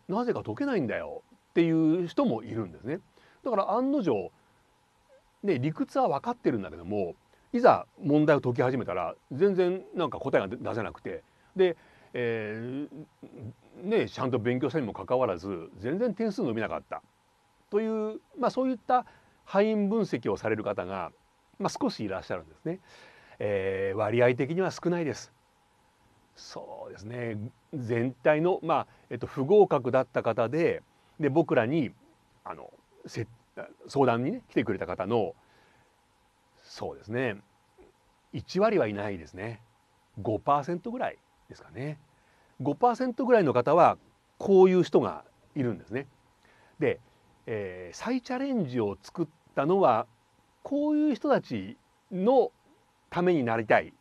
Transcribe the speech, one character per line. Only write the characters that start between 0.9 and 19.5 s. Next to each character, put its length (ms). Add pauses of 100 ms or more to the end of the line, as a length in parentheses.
よ 260 (280)
っ 20
て 80
い 100
う 360
人 180
も 180
い 80
る 140
ん 80
で 60
す 60
ね。 160 (420)
だ 80
か 80
ら 140
案 200
の 100
定、 300 (1120)
ね、 160
理 160
屈 240
は 100
わ 140
か 80
っ 60
て 140
る 80
ん 40
だ 80
け 80
ど 80
も、 280 (380)
い 80
ざ 260 (160)
問 220
題 120
を 40
解 140
き 80
始 160
め 80
た 80
ら、 200 (180)
全 220
然 300 (100)
な 120
ん 40
か 80
答 200
え 20
が 80
出-、 80
出 180
せ 80
な 80
く 120
て、 200 (320)
で、 220 (380)
え 720 (960)
ー、 40
ね、 220
ち 100
ゃ 80
ん 40
と 80
勉 220
強 100
し 20
た 80
に 60
も 80
か 100
か 140
わ 80
ら 100
ず、 420
全 200
然 160
点 180
数 100
伸 120
び 80
な 80
か 80
っ 100
た 140 (640)
と 140
い 40
う、 340 (180)
ま 100
あ、 20
そ 120
う 80
い 40
っ 40
た 260 (400)
敗 220